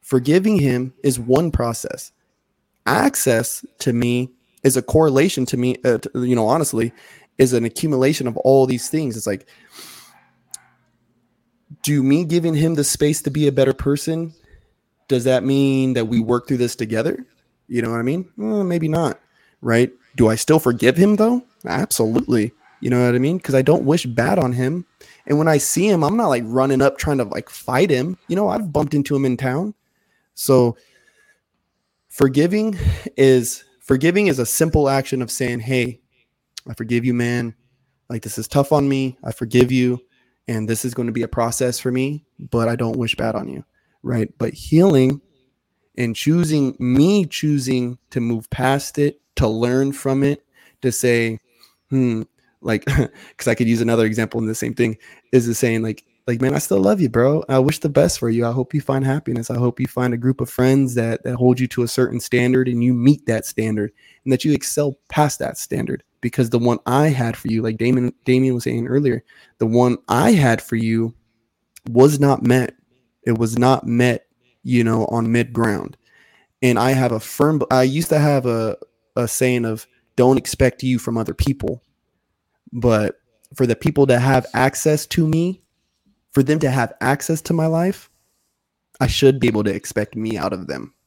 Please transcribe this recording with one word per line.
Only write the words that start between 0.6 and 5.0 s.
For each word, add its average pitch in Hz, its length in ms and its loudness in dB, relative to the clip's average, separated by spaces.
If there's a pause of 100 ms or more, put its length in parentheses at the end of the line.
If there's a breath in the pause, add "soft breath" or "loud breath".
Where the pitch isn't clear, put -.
is 123 160 0
one 135 320 0
process. - 580 -6 (760)
Access 131 760 0 (140)
to - 140 -2
me 123 380 -2 (340)
is 131 120 4
a 127 60 -2
correlation 151 640 2